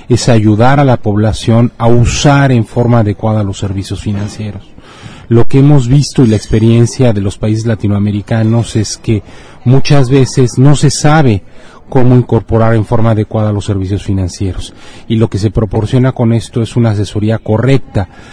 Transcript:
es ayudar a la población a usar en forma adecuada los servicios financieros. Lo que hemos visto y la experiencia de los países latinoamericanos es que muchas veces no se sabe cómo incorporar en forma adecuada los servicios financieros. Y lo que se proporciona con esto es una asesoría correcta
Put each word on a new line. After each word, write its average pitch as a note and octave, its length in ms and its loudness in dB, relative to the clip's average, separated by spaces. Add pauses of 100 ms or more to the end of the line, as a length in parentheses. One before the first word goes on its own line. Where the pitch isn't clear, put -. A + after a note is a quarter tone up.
(100)
es A#2 180 0
ayudar A2+ 500 2
a C#3+ 60 2
la B2+ 140 0
población A2 800 0
a A#2 100 0
usar C3+ 640 2
en A#2+ 140 0
forma A#2+ 320 0
adecuada G#2+ 440 -2
los G2 160 -6
servicios G2 440 -8
financieros. G#2 680 -10 (580)
Lo A#2 200 6
que C3+ 120 4
hemos C#3 280 4
visto C#3 340 0
y B2 40 4
la G#2+ 100 2
experiencia A2+ 800 2
de G2+ 80 2
los G2 160 -6
países A2 260 -4
latinoamericanos A2 1120 -2
es - 220 -4
que - 240 -4 (420)
muchas C3 460 4
veces C3 480 0
no C#3 180 4
se D3 140 0
sabe D3 520 2 (460)
cómo B2+ 280 4
incorporar A2+ 580 0
en G#2+ 120 0
forma A#2 240 2
adecuada G#2+ 420 -2
los G2+ 140 -6
servicios F#2+ 360 -4
financieros. F#2+ 680 -6 (360)
Y A2+ 80 -2
lo A2 120 0
que A2 100 -6
se G#2 120 -2
proporciona A2+ 640 -2
con A#2 200 -2
esto A#2 300 -4
es - 120 -6
una A#2 160 0
asesoría G#2 480 -4
correcta A2+ 680 -2 (240)